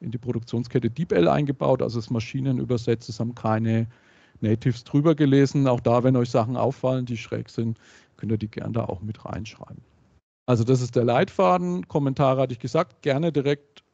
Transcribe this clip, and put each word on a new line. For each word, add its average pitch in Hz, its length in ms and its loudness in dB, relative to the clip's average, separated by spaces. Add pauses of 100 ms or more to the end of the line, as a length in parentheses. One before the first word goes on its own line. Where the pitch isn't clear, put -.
in - 80 -8
die 120 100 -8
Produktionskette 120 720 -4
DeepL 170 380 2
eingebaut, 139 560 0
also 117 160 -4
das 110 100 -8
Maschinen 127 480 -2
übersetzt, 120 520 -2
es 107 100 -10
haben 120 160 -4
keine 113 520 0 (540)
Natives 117 420 0
drüber 151 320 2
gelesen. 139 520 4
Auch 120 120 2
da, 120 240 2
wenn 131 120 4
euch 123 140 0
Sachen 120 280 0
auffallen, 127 480 0
die 120 120 -6
schräg 113 320 -8
sind, 113 280 -4 (400)
könnt 104 140 -4
ihr 110 60 0
die 107 120 -4
gern 110 240 -8
da 113 120 -2
auch - 160 -6
mit 107 220 -10
reinschreiben. - 580 -12 (640)
Also 117 160 4
das 123 180 2
ist 120 140 -4
der 120 100 2
Leitfaden. 180 840 2
Kommentare 135 540 2
hatte 127 120 0
ich 117 60 -12
gesagt, 156 420 -4
gerne 151 300 0
direkt 143 520 -2 (100)